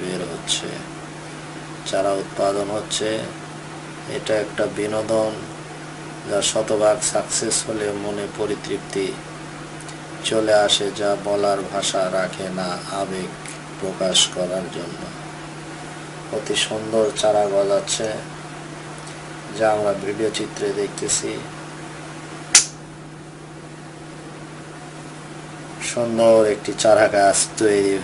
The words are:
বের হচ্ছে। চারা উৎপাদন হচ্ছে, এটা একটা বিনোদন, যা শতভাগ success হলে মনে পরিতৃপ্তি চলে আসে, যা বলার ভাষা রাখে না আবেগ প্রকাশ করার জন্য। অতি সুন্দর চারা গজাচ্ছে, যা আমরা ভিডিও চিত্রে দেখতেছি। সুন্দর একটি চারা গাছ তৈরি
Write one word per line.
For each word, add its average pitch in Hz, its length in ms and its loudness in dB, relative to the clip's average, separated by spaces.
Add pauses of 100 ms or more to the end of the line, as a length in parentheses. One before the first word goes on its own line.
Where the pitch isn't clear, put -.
বের 90 180 -4 (100)
হচ্ছে। - 380 -4 (1200)
চারা 98 220 2 (120)
উৎপাদন 98 440 0 (100)
হচ্ছে, 107 320 -2 (1080)
এটা 107 160 0 (100)
একটা 107 200 -2 (140)
বিনোদন, 107 560 2 (960)
যা 104 100 2 (120)
শতভাগ 107 460 4 (140)
success 110 440 0 (120)
হলে 104 200 -2 (180)
মনে 101 200 -4 (120)
পরিতৃপ্তি 101 680 -2 (1200)
চলে 110 240 4 (120)
আসে, 101 220 4 (120)
যা 101 120 2 (160)
বলার 101 320 2 (120)
ভাষা 98 300 0 (160)
রাখে 95 300 -2 (120)
না 92 100 -2 (320)
আবেগ 95 300 -4 (480)
প্রকাশ 92 380 0 (180)
করার 90 300 0 (100)
জন্য। 85 260 -8 (1400)
অতি - 180 -2 (120)
সুন্দর 110 380 2 (160)
চারা 104 220 6 (100)
গজাচ্ছে, 98 560 2 (1500)
যা 110 80 4 (100)
আমরা 104 180 2 (120)
ভিডিও 104 240 0 (100)
চিত্রে 104 280 -4 (120)
দেখতেছি। 101 520 -2 (4000)
সুন্দর 113 460 8 (160)
একটি 101 180 -2 (120)
চারা 107 320 10
গাছ 98 220 8 (220)
তৈরি 101 440 6